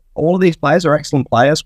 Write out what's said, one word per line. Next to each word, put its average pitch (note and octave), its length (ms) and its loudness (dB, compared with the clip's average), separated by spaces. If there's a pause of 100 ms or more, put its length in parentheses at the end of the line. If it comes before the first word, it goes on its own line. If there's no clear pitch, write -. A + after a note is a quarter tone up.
(140)
"All D#3+ 200 -2
of F#3 80 0
these E3+ 140 2
players D#3+ 280 0
are C#3+ 100 2
excellent D3 360 -4
players, C3+ 360 2